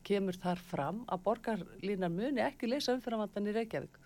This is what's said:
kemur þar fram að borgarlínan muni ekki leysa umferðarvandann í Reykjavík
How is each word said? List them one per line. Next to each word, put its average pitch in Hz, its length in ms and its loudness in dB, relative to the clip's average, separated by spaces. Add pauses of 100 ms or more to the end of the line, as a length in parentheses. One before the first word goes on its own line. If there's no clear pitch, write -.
kemur 196 340 2
þar 180 220 0
fram 170 480 -2
að 180 160 -2
borgarlínan 190 920 0
muni 226 300 2
ekki 262 260 0
leysa 254 280 2
umferðarvandann 214 500 -2
í 208 80 0
Reykjavík 226 520 -2